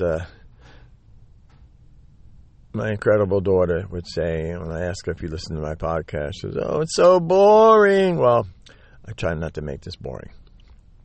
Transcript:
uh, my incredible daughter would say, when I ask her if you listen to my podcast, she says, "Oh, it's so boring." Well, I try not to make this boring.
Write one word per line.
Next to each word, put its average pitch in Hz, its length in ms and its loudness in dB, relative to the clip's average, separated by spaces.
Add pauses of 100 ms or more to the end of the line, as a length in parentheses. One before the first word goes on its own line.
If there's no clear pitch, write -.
uh, 82 220 -4 (2500)
my 113 200 -6
incredible 104 500 0
daughter 90 480 0
would 87 180 -12
say, 82 480 -6
when 82 160 -10
I 82 140 -6
ask 87 220 -8
her 85 40 -4
if 82 120 -10
you 82 60 -8
listen 80 260 -10
to 76 60 -8
my 78 120 -6
podcast, 80 640 -6
she - 60 -18
says, - 200 -8
"Oh, 151 200 -4
it's 160 140 -8
so 180 240 6
boring." 196 960 6
Well, 120 300 2 (600)
I 107 60 -12
try 85 200 -4
not 78 220 -8
to 78 60 -8
make 71 200 -8
this 87 140 -14
boring. 60 340 -14 (760)